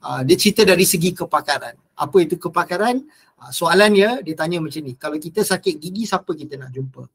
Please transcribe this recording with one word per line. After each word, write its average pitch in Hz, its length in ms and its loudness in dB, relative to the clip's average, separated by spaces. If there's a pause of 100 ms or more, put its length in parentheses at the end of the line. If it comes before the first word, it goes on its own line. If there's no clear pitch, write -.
Ah, 135 160 -6
dia 139 160 4
cerita 208 240 2
dari 190 240 6
segi 180 320 0
kepakaran. 143 560 -4 (240)
Apa 147 240 -2
itu 170 160 0
kepakaran? 180 640 -2 (400)
Ah, 127 80 -20
soalannya 202 720 4
dia 156 160 -8
tanya 165 240 -2
macam 151 240 -8
ni, 127 80 -10
kalau 151 240 -8
kita 160 240 -6
sakit 185 400 -2
gigi 185 240 -8
siapa 196 320 -4
kita 139 240 -14
nak 131 80 -16
jumpa? 127 460 -12